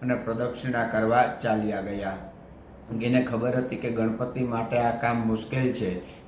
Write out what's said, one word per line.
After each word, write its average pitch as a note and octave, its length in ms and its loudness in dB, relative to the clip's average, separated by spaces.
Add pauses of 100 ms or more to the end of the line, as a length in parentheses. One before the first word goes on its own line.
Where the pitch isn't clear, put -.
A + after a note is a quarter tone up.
અને B2+ 120 2
પ્રદક્ષિણા A#2+ 720 -2
કરવા A2+ 400 6 (180)
ચાલ્યા G#2+ 380 0
ગયા. G2 320 -4 (920)
એને B2 200 4
ખબર A#2+ 340 0
હતી B2+ 200 -2
કે B2 140 -4
ગણપતિ A2+ 540 0
માટે A#2 340 0
આ A#2 220 2
કામ A#2+ 160 2
મુશ્કેલ A#2 560 0
છે, F#2 560 -4